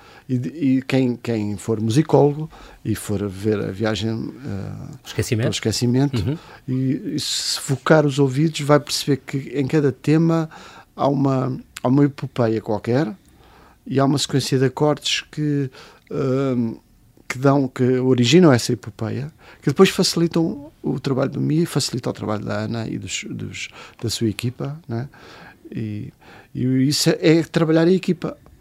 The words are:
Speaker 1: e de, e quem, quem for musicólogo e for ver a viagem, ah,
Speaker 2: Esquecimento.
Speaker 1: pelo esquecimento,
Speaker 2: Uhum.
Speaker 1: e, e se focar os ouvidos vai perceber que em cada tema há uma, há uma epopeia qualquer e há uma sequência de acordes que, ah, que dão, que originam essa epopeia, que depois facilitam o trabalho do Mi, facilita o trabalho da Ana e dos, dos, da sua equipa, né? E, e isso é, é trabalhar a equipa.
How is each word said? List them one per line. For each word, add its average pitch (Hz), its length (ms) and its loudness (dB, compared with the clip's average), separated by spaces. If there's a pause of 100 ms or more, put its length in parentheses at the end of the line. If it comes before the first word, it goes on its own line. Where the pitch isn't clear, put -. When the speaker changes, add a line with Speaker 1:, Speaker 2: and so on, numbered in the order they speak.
(300)
Speaker 1:
e 127 80 0
de, 123 120 -6
e 135 340 0
quem, 131 320 0
quem 104 420 -4
for 104 240 -4
musicólogo 143 680 4 (380)
e 110 80 -2
for 101 340 -4
ver 101 320 -2
a 104 120 -4
viagem, 110 600 -4 (140)
ah, 101 460 -10 (120)
Speaker 2:
Esquecimento. 110 420 -2
Speaker 1:
pelo 104 80 -2
esquecimento, 120 720 0
Speaker 2:
Uhum. 135 140 -2 (300)
Speaker 1:
e, 131 480 -4
e 143 40 -4
se - 400 -6
focar 147 460 2
os 139 140 0
ouvidos 143 420 2
vai 143 180 4
perceber - 460 -2
que - 120 -6 (220)
em 139 60 0
cada 143 260 2
tema 165 560 2 (480)
há 135 120 0
uma, 131 500 0 (240)
há 123 60 0
uma 139 180 6
epopeia 120 560 -2
qualquer 117 500 -2 (760)
e 131 120 -2
há 135 60 4
uma 139 140 2
sequência 135 400 0
de 131 60 4
acordes 147 560 0 (100)
que, 147 360 -2 (440)
ah, 131 640 -2 (520)
que - 120 -10
dão, 139 280 4
que 127 160 -4 (140)
originam 127 560 6
essa 120 180 2
epopeia, 110 600 -6 (320)
que 151 80 0
depois 190 180 6
facilitam 175 840 -2 (120)
o 143 160 -4
trabalho 135 320 -2
do 139 100 -6
Mi, 147 240 0
facilita 123 460 -4
o - 20 -4
trabalho 107 320 -6
da 104 140 -4
Ana 110 280 -4
e - 120 -6
dos, 101 280 -10
dos, 101 420 -10 (300)
da 113 120 -6
sua 117 180 -2
equipa, 139 580 -6
né? 120 220 -8 (680)
E, 110 380 -10 (400)
e 131 340 2
isso 151 220 0
é, 165 80 2 (220)
é - 40 2
trabalhar 160 440 2
a 175 40 6
equipa. 180 460 -2 (240)